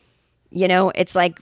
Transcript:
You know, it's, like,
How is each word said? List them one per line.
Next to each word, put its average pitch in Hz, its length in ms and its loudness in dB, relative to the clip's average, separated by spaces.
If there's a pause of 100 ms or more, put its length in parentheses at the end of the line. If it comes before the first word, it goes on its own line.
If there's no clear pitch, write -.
(500)
You 180 180 -2
know, 185 260 2
it's, - 200 -4
like, 175 280 0